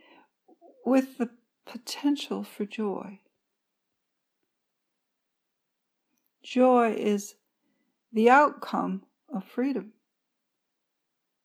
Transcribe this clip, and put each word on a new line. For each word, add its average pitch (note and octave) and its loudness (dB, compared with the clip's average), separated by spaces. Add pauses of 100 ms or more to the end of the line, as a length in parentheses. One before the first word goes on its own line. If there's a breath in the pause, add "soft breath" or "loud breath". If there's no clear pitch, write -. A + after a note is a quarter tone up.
(840 soft breath)
with C4 0
the A#3+ -6 (360)
potential B3+ -6
for - -10
joy. G3+ -8 (3250)
Joy B3 4
is G3+ -4 (760)
the A3+ 4
outcome F#3+ 2 (300)
of F#3+ -8
freedom, B3 -6 (1500)